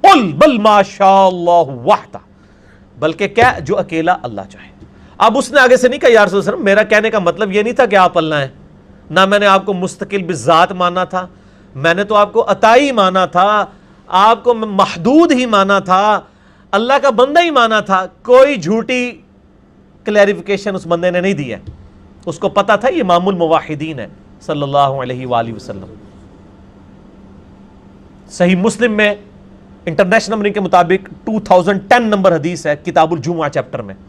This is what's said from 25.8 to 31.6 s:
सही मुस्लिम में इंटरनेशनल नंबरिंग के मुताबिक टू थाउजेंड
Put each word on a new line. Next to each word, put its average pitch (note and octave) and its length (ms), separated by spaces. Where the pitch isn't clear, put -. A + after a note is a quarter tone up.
सही F3+ 260
मुस्लिम A3 360
में G#3 260
इंटरनेशनल F#3+ 460
नंबरिंग G#3 200
के G#3 60
मुताबिक F#3 480
टू A3 140
थाउजेंड F#3 480